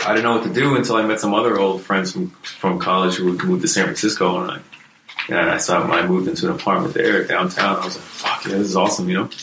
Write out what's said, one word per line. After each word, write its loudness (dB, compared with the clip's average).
I 0
didn't 2
know 4
what -2
to -4
do 2
until 2
I 2
met 0
some 0
other 2
old 2
friends -2
from, -4
from 0
college 2
who 2
moved 0
to 0
San 2
Francisco, 0
and -6
I, -10
and 2
I 0
saw, 2
I 2
moved 2
into -2
an 0
apartment 0
there 2
downtown. 0
I -4
was -6
like, -12
"Fuck -6
yeah, -2
this 2
is -2
awesome," 2
you 0
know? -2